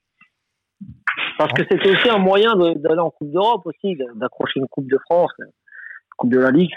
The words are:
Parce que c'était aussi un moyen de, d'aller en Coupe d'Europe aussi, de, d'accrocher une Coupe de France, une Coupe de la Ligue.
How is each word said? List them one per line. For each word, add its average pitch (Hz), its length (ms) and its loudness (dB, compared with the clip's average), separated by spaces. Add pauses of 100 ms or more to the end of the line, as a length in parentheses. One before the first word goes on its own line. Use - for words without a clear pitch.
(1400)
Parce - 140 0
que 180 180 -2
c'était 196 200 2
aussi 190 200 2
un 220 80 2
moyen 202 380 4
de, 170 180 2
d'aller 160 260 0
en 165 100 0
Coupe 147 200 -12
d'Europe 196 360 0
aussi, 175 300 -6
de, 131 180 -6
d'accrocher 123 460 -6
une 135 80 -4
Coupe 135 220 -8
de 131 80 2
France, 170 400 0
une - 80 -18 (680)
Coupe 120 140 0
de 127 80 4
la 131 120 4
Ligue. 160 260 4